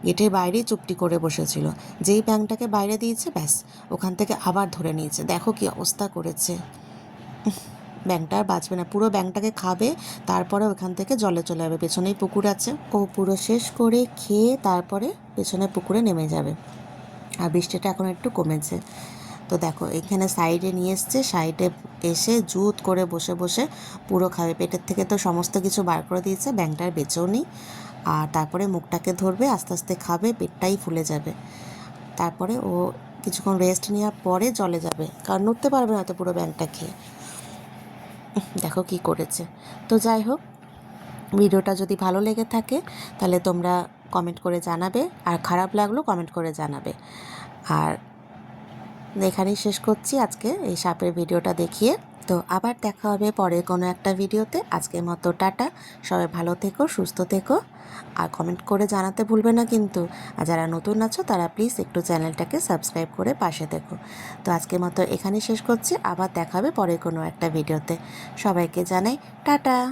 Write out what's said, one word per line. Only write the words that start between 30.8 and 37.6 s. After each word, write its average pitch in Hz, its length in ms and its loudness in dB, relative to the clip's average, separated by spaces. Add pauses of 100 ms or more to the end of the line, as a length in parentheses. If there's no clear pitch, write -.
ফুলে 165 280 0
যাবে। 151 220 -2 (880)
তারপরে 175 360 -2 (160)
ও - 20 0 (500)
কিছুক্ষণ 196 420 0
রেস্ট 180 200 2 (100)
নেওয়ার 208 220 0 (100)
পরে 185 200 4 (120)
জলে 175 280 0
যাবে, 160 200 -2 (200)
কারণ 190 200 2
নড়তে 233 280 2
পারবে 240 240 6
না 190 100 0
তো 185 100 -4
পুরো 180 200 0
ব্যাঙটা 160 360 -2
খেয়ে। - 200 -10 (1700)